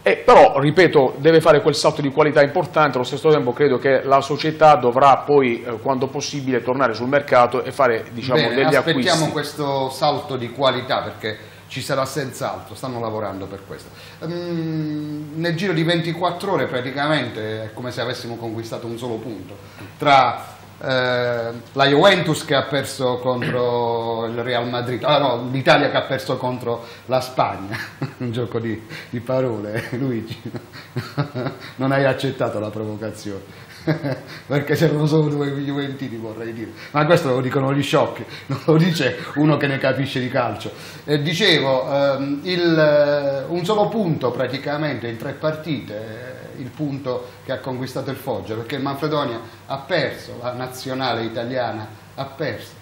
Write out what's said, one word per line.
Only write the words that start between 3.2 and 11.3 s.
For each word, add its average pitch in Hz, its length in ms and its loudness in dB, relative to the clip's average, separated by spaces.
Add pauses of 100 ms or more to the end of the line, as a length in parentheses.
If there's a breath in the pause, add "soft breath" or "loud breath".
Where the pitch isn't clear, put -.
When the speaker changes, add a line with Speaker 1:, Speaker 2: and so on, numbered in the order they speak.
Speaker 1:
tempo 135 220 4
credo 131 260 4
che 135 260 4
la 135 160 6
società 151 560 4
dovrà 131 500 6
poi, 127 360 4
eh, 117 200 -8
quando 135 240 -2
possibile, 131 560 -2
tornare 127 320 2
sul 117 140 -4
mercato 131 560 4
e 127 80 -8
fare, 117 400 2
diciamo, 127 280 0
Speaker 2:
Bene, 139 140 0
Speaker 1:
degli 156 200 4
Speaker 2:
aspettiamo 156 520 2
Speaker 1:
acquisti. - 60 -4
Speaker 2:
questo 139 580 -4
salto 139 460 -2
di 117 140 -6
qualità, 123 520 0
perché 107 340 -8 (300 loud breath)